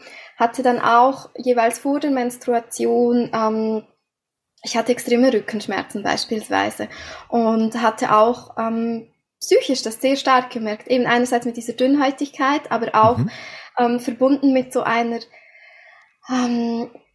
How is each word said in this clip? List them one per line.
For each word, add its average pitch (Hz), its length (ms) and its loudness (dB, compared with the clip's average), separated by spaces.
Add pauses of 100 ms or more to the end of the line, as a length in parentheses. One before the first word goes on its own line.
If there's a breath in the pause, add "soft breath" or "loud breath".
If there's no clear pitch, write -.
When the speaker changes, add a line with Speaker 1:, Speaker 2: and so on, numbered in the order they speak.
(380 loud breath)
Speaker 1:
hatte 240 260 -2
dann 247 160 2
auch 247 560 2
jeweils 240 440 0
vor 277 200 -2
der 294 120 0
Menstruation, 240 1200 0
ähm, 220 500 -2 (800)
ich - 140 -4
hatte 226 160 0
extreme 240 400 2
Rückenschmerzen 208 680 -4
beispielsweise 214 840 -4 (400 loud breath)
und 226 540 0
hatte 233 340 0
auch, 226 420 2
ähm, 226 520 -4 (320)
psychisch 359 420 0
das 220 180 -8
sehr 269 140 2
stark 262 340 0
gemerkt, 214 380 -8
eben 247 180 2
einerseits 240 400 0
mit 233 120 -6
dieser 233 160 -8
Dünnhäutigkeit, 277 1000 0
aber 226 240 -2
auch, 220 240 6
Speaker 2:
Mhm. 175 100 -2 (480 loud breath)
Speaker 1:
ähm, 240 220 2
verbunden 269 540 2
mit 254 200 0
so 247 80 0
einer, 233 380 -2 (1120 soft breath)
ähm, 240 580 -2 (260)